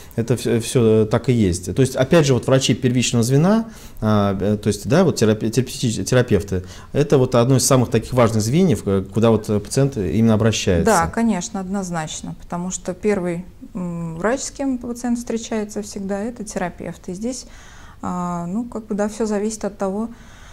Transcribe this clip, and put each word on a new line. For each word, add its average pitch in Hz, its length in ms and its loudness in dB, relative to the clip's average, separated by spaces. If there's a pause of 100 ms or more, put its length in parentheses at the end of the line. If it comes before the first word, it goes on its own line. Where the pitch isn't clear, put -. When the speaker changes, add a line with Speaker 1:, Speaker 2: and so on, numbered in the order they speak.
(160)
Speaker 1:
Это 117 220 0
все, 117 220 0
все 110 460 4
так 117 240 0
и 127 40 6
есть. 104 420 0
То 135 80 2
есть, - 120 0
опять 147 300 4
же, 135 80 4
вот 117 140 0
врачи 131 260 2
первичного 120 500 0
звена, 175 420 4 (360)
а, 104 400 2
э, 104 160 0
то 107 120 -2
есть, 101 200 -2
да, 170 140 4
вот 135 140 2
терапе-, 110 340 2
терапевти-, 110 520 -2
терапевты, 98 600 0 (300)
это 143 260 2
вот 127 160 2
одно 123 220 4
из - 80 2
самых 127 260 4
таких 117 220 0
важных 113 280 4
звеньев, 135 460 2
э, 98 160 0 (100)
куда 113 160 6
вот, 107 200 2
э, 104 100 2
пациент 135 380 0
именно 107 360 2
обращается. 107 580 2
Speaker 2:
Да, 165 160 4
конечно, 202 520 -2
однозначно, 175 840 -6
потому 180 300 -8
что - 240 -8
первый, 180 500 -2 (300)
м, 170 420 -8
врач, 226 240 -2
с - 100 -10
кем 269 260 -4
пациент 240 420 -4
встречается 220 640 -6
всегда, 202 380 -8
это 233 240 -8
терапевт. - 640 -8
И 180 40 -8
здесь, 226 320 -8 (560)
а, 175 460 -6
ну, 214 180 -4
как 220 220 -12
бы, 214 80 -4
да, 202 120 0
все 214 200 -4
зависит 214 380 -4
от 202 120 -6
того, 202 300 -4 (460)